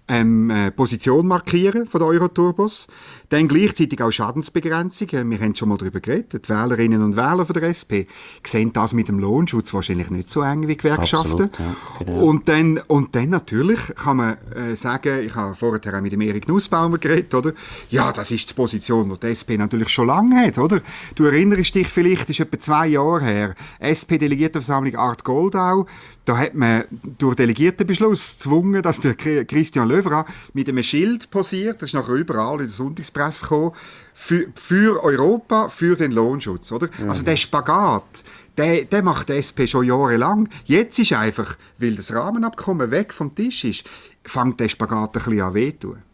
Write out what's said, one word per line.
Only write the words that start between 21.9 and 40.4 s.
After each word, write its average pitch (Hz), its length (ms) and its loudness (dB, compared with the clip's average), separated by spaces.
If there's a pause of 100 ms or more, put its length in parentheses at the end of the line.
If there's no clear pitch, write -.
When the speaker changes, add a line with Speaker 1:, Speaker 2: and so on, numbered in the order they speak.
Speaker 1:
das - 80 -8
ist 151 100 -4
etwa - 180 -4
zwei 156 300 2
Jahre 147 380 2
her, 104 300 -2 (260)
S-P-Delegiertenversammlung 143 1120 0
Art 117 300 -2
Goldau, 185 600 0 (380)
da 120 140 0
hat 139 180 -2
man 117 280 2 (340)
durch 131 180 2
Delegiertenbeschluss 180 1000 2
gezwungen, 180 440 2
dass 165 180 0
der 127 160 0
Chri-, 147 300 -2
Christian 139 420 0
Löwra 156 380 2 (280)
mit 139 140 -4
einem 131 160 -2
Schild 208 480 -2
posiert, 196 500 -4
das 156 80 -8
ist - 40 -8
nachher 123 220 -2
überall 135 400 -2
in 143 100 -6
der - 20 -8
Sonntagspresse 147 760 -6
gekommen, 156 280 0 (420)
für, - 400 -2
für 202 520 2
Europa, 202 640 2
für 170 260 2
den 147 160 0
Lohnschutz, 113 600 0
oder? 143 160 -4 (120)
Speaker 2:
Mhm. 104 60 -4
Speaker 1:
Also 139 160 -2
der 160 140 0
Spagat, 151 880 0 (320)
der, 156 260 2
der 202 200 0
macht 156 260 0
die 139 60 -2
S 143 180 -4
P 127 140 0
schon 127 200 2
jahrelang. 135 640 2 (160)